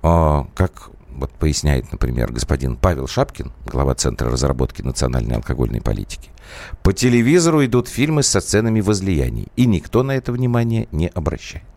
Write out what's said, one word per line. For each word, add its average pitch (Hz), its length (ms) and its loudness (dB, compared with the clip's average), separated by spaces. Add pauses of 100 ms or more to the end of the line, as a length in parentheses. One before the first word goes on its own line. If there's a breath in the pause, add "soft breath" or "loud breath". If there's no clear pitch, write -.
А, 80 520 4
как - 340 -2 (220)
вот 65 220 -8
поясняет, 73 600 0
например, 60 400 -2
господин 62 440 -2
Павел 67 320 0
Шапкин, - 440 -4 (140)
глава 67 280 0
Центра 60 360 -2
разработки 64 500 0
национальной 62 560 -2
алкогольной 58 460 -2
политики, - 480 -6 (520 loud breath)
по 196 120 2
телевизору 147 720 4
идут 120 240 0
фильмы 147 340 0
со - 180 2
сценами 110 400 2
возлияний, 90 760 0
и 123 100 4
никто 107 360 2
на 135 100 -2
это 127 200 -4
внимание 117 600 0
не 82 160 0
обращает. - 560 -6 (120)